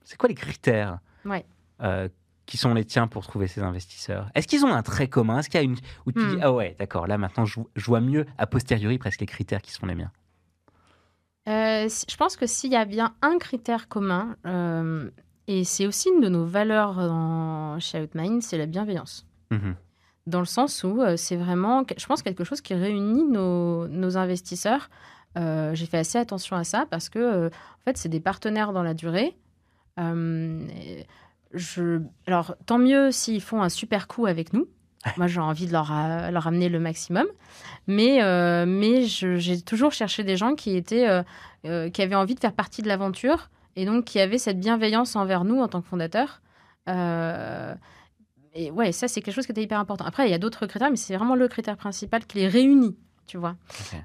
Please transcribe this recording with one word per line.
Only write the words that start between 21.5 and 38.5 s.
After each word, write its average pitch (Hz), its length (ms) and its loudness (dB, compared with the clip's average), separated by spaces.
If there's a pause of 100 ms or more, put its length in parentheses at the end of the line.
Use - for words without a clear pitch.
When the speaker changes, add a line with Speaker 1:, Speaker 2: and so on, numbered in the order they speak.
Speaker 2:
que-, - 140 -6
je - 80 -10
pense, 294 160 0
quelque 180 200 -4
chose 285 180 -6
qui - 140 -6
réunit 202 480 0
nos, 175 640 0
nos 185 300 -2
investisseurs. 185 760 -2 (480)
Euh, 156 380 -2
j'ai 165 100 -4
fait 170 120 -2
assez 165 200 0
attention 196 380 -4
à 170 80 -2
ça 226 260 0
parce 165 180 -6
que, 220 120 -4
euh, 208 280 2
en - 360 -18
fait, 262 120 0
c'est - 120 -6
des 160 100 0
partenaires 208 540 -2
dans 185 100 0
la 165 120 0
durée. 170 420 -2 (640)
Euh, 165 680 -2
et - 360 -14 (480)
je... 170 460 -2 (260)
Alors, 175 300 0 (100)
tant 233 120 4
mieux 269 340 6
s'ils 226 280 -2
font 214 220 -2
un 180 60 4
super 202 400 -4
coup 233 180 -2
avec 165 260 -2
nous. 277 140 2 (380)
Speaker 1:
<laughs> 107 120 -4
Speaker 2:
Moi, 175 120 2
j'ai 175 120 -2
envie 160 280 -2
de 170 40 -4
leur, 156 200 2
euh, 165 400 -2
leur 170 160 0
amener 175 220 2
le 170 100 0
maximum. 175 460 -2 (600)
Mais, 226 380 6
euh, 175 420 4